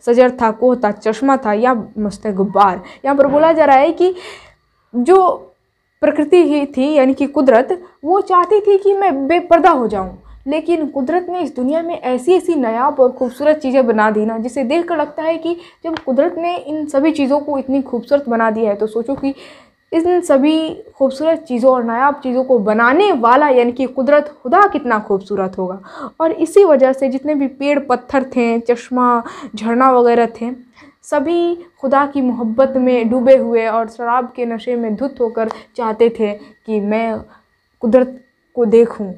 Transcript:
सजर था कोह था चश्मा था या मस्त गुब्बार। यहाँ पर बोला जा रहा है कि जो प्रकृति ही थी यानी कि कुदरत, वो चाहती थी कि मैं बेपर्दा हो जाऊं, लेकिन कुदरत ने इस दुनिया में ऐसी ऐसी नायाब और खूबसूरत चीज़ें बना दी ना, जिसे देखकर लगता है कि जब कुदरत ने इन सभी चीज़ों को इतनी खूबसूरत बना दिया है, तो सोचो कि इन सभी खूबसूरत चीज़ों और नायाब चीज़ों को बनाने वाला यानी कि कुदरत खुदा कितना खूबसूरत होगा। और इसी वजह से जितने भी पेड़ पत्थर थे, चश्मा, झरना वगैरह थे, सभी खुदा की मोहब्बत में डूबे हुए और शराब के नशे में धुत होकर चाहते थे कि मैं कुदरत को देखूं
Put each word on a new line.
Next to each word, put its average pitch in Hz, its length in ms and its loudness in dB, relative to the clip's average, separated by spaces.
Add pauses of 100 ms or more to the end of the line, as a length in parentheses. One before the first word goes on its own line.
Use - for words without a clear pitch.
सजर 247 400 2
था 226 120 0
कोह 247 220 0
था 220 180 -2
चश्मा 240 440 -2
था 226 180 -2
या 247 180 0
मस्त 208 560 -6
गुब्बार। 190 520 0 (240)
यहाँ 277 120 0
पर 277 100 4
बोला 302 260 4
जा 311 120 4
रहा 277 120 6
है 302 160 4
कि 359 200 0 (800)
जो 339 580 2 (500)
प्रकृति 302 420 2
ही 285 240 0
थी 285 260 -2
यानी 269 200 4
कि 277 140 -2
कुदरत, 269 420 2 (340)
वो 359 180 2
चाहती 381 400 2
थी 403 160 2
कि 392 160 2
मैं 330 340 -2
बेपर्दा 339 420 4
हो 262 180 0
जाऊं, 190 220 -6 (380)
लेकिन 320 400 -2
कुदरत 311 420 -4
ने 359 100 -6
इस 302 160 -6
दुनिया 269 260 -2
में 339 140 -6
ऐसी 254 380 -2
ऐसी 349 220 0
नायाब 262 440 -2
और 254 120 6
खूबसूरत 277 460 0
चीज़ें 269 300 0
बना 214 240 2
दी 214 140 0
ना, 226 120 -4
जिसे 247 260 -4
देखकर 339 340 -2
लगता 302 260 -6
है 330 140 -2
कि 330 180 -4 (280)
जब 330 160 -6
कुदरत 285 380 0
ने 339 200 -4
इन 302 300 -8
सभी 302 240 0
चीज़ों 285 280 0
को 294 180 -6
इतनी 269 260 -2
खूबसूरत 269 460 -4
बना 226 220 0
दिया 220 180 -2
है, 208 60 -2
तो 208 120 -4
सोचो 233 280 -6
कि 269 180 -6 (580)
इन 349 300 0
सभी 311 600 0 (140)
खूबसूरत 302 460 -2
चीज़ों 254 300 2
और 247 100 0
नायाब 262 400 0
चीज़ों 254 200 -2
को 254 180 2
बनाने 240 520 2
वाला 254 360 4
यानी 240 220 2
कि 254 160 -4
कुदरत 285 560 0
खुदा 339 240 0
कितना 240 320 -2
खूबसूरत 196 580 -4
होगा। 190 220 -8 (400)
और 320 140 0
इसी 339 320 4
वजह 262 280 4
से 269 160 -2
जितने 269 260 -4
भी 277 140 -2
पेड़ 285 320 -2
पत्थर 262 440 -2
थे, 233 360 -2
चश्मा, 240 640 0 (320)
झरना 233 360 0
वगैरह 240 420 4
थे, 233 200 -8 (500)
सभी 339 520 -2 (260)
खुदा 277 240 0
की 285 160 -4
मोहब्बत 247 540 0
में 247 340 0
डूबे 254 280 4
हुए 233 300 0
और 226 200 -2
शराब 240 480 -4
के 247 100 -4
नशे 226 300 -6
में 226 200 -4
धुत 269 260 -6
होकर 226 280 -4 (260)
चाहते 226 340 0
थे 226 240 -4
कि - 480 -8
मैं 220 380 -4 (640)
कुदरत 254 360 2 (360)
को 240 100 0
देखूं 226 520 2